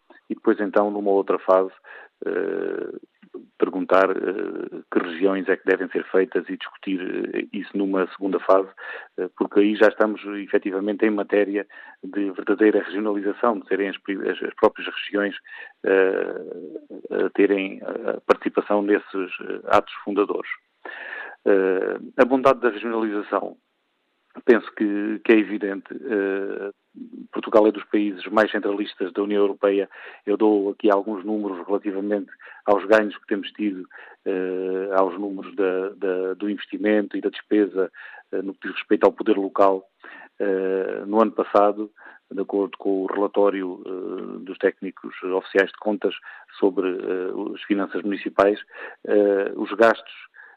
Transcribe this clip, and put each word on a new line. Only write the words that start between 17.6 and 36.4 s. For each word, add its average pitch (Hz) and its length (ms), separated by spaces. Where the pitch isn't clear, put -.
a 110 400
participação - 640
nesses, 98 480
eh, 98 240
atos - 280
fundadores. 98 440
Eh, 98 540
a 135 80
bondade 131 360
da 123 80
regionalização, 104 880
penso 113 300
que, 104 500
que - 80
é 110 40
evidente. 98 560
Eh, 101 800
Portugal 107 360
é 107 40
dos 101 140
países 101 420
mais 104 240
centralistas 101 600
da 101 120
União 101 180
Europeia. 98 480
Eu 104 120
dou 104 320
aqui 101 220
alguns 98 340
números 101 400
relativamente 101 680
aos 101 200
ganhos 107 320
que - 100
temos 101 240
tido, 92 360
eh, 92 720
aos 95 240
números 98 360
da, 92 340
da, 95 460
do 104 140